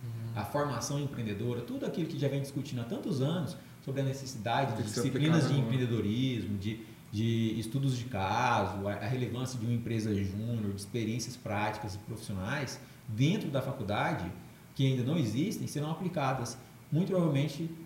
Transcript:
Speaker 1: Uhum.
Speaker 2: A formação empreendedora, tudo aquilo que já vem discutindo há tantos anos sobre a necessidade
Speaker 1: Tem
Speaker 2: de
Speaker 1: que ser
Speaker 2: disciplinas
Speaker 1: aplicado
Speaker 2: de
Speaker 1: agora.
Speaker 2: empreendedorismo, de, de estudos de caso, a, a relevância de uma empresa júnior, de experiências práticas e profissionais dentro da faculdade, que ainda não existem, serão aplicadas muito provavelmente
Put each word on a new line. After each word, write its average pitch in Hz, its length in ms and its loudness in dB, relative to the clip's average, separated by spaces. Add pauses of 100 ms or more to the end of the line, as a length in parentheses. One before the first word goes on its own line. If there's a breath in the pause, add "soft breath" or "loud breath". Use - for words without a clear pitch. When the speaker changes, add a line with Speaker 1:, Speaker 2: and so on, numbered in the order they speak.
Speaker 1:
Uhum. 113 380 -6
Speaker 2:
A - 20 -4
formação 143 560 -2
empreendedora, 117 600 -2
tudo 254 240 -6
aquilo 175 220 0
que 139 100 -6
já 139 100 2
vem 139 140 0
discutindo 127 400 -4
há - 20 -4
tantos 156 380 -2
anos 156 340 0 (280 loud breath)
sobre 135 180 -2
a - 20 0
necessidade 120 680 0
Speaker 1:
Tem 107 40 -2
Speaker 2:
de 104 60 -2
Speaker 1:
que 104 60 -2
ser 120 120 0
Speaker 2:
disciplinas 139 440 4
Speaker 1:
aplicado 139 80 4
Speaker 2:
de 139 80 4
Speaker 1:
agora. 113 140 2
Speaker 2:
empreendedorismo, 113 800 2
de, 107 220 -2 (320 loud breath)
de 113 480 2
estudos 135 360 0
de 117 100 -4
caso, 101 840 2
a, 101 60 0
a 101 140 -4
relevância 123 520 -2
de 107 60 -2
uma 120 80 2
empresa 113 400 0
júnior, 101 600 0
de 98 80 -6
experiências 117 560 -2
práticas 107 580 -2
e - 40 -8
profissionais 110 800 -4 (280 loud breath)
dentro 139 420 4
da 135 120 0
faculdade, 117 640 0 (480 loud breath)
que 135 120 4
ainda 127 180 4
não 143 140 2
existem, 131 500 2
serão 151 240 -2
aplicadas 135 640 -2 (340 loud breath)
muito 165 180 4
provavelmente 160 600 2 (160)